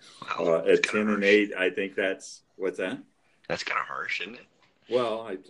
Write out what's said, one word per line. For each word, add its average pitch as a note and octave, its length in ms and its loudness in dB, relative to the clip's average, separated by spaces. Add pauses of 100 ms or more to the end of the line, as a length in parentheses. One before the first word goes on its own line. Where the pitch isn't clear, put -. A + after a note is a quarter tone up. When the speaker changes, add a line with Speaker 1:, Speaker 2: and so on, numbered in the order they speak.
(380)
Speaker 1:
Wow, F2 80 -2
Speaker 2:
uh, E2 180 4
Speaker 1:
that's G#2+ 140 6
Speaker 2:
at A2 60 0
Speaker 1:
kinda - 40 2
harsh. - 40 -2
Speaker 2:
ten G#2+ 180 0
and G2+ 140 0
eight, G#2 320 6
I F#2 140 2
think G2 240 -4
that's, - 480 -4 (140)
what's F#2 220 -4
that? F#2+ 200 -4 (500)
Speaker 1:
That's F2 140 -4
kinda - 200 -2
harsh, C#2+ 400 -6
isn't G#2+ 140 -12
it? - 100 -20 (440)
Speaker 2:
Well, A2+ 320 0
I, G#2+ 140 -8 (140)